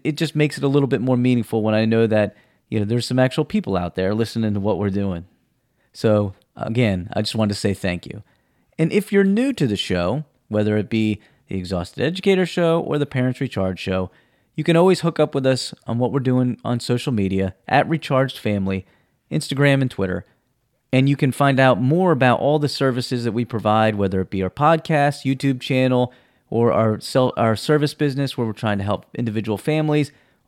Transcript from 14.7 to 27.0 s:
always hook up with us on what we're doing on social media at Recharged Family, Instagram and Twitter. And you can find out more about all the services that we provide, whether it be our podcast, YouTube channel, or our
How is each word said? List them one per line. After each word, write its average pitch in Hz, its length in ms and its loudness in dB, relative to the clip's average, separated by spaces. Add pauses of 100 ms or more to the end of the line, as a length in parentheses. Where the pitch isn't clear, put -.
always 180 240 4
hook 160 180 -2
up 151 160 0
with 135 100 -2
us 131 300 0 (120)
on 113 120 -2
what 120 140 0
we're 139 80 0
doing 127 440 0
on 120 140 -2
social 123 340 -2
media 95 440 0 (100)
at 135 220 2
Recharged 135 500 -2
Family, 95 480 -4 (440)
Instagram 139 500 0
and 127 100 0
Twitter. 92 340 -4 (680)
And 131 160 4
you 139 80 2
can 135 160 0
find 139 260 2
out 127 220 4
more 165 320 2
about 127 260 4
all 151 200 2
the 147 100 0
services 123 560 -2
that 113 80 -2
we 117 120 -2
provide, 110 520 2
whether 98 240 0
it 90 100 -4
be 95 120 -2
our 92 80 -2
podcast, 147 760 0
YouTube 135 360 -2
channel, 127 520 0 (360)
or 117 240 2
our 110 280 2